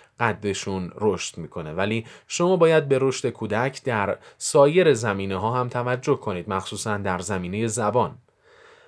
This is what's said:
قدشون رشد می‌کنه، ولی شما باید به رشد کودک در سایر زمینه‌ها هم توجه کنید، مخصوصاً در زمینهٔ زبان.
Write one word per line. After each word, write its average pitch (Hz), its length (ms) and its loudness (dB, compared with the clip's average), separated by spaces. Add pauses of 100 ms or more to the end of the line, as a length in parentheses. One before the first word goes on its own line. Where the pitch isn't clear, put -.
(220)
قدشون 98 720 -4
رشد 98 420 -2
می‌کنه، 78 360 -10
ولی 107 320 -2 (220)
شما 180 280 0
باید 160 320 4
به 135 140 4
رشد 131 280 0
کودک 113 540 -4
در 107 340 0 (200)
سایر 151 560 6
زمینه‌ها 104 680 -2
هم 123 100 -2
توجه 127 460 -2
کنید، 90 340 -6
مخصوصاً 101 480 -4
در 95 220 -2
زمینهٔ 95 480 -4
زبان. 110 500 0 (720)